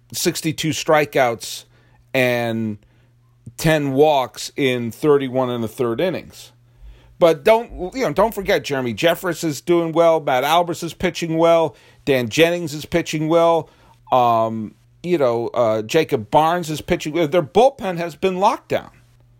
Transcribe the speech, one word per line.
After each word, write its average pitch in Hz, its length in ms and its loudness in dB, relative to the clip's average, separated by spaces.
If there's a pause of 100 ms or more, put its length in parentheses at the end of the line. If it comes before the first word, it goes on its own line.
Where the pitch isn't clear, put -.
(120)
sixty-two 160 580 -4
strikeouts 143 960 0 (480)
and 117 640 0 (800)
ten 151 360 0
walks 139 640 2
in 127 360 -2
thirty-one 131 580 0
and 120 140 -4
a 110 40 -4
third 117 320 -4
innings. - 520 -6 (640)
But 156 260 4
don't, 220 520 0
you 262 80 -4
know, 151 100 -2
don't 214 220 0
forget 180 280 -2
Jeremy 127 300 -4
Jeffress 165 500 -2
is 151 180 -6
doing 170 300 0
well, 165 280 4
Matt 135 240 -2
Albers 170 400 0
is 160 100 -10
pitching 165 440 -4
well, 165 380 4 (300)
Dan 123 240 0
Jennings 165 460 0
is 151 100 -10
pitching 156 420 -4
well, 165 420 2 (420)
um, 113 640 0 (260)
you 175 160 -2
know, 117 300 0
uh, 110 340 0
Jacob 120 480 -2
Barnes 160 400 0
is 156 120 -6
pitching 170 320 -4
well. 165 140 0
Their 170 140 2
bullpen 196 560 2
has 170 180 -6
been 190 220 -2
locked 214 320 0
down. 110 220 -4 (480)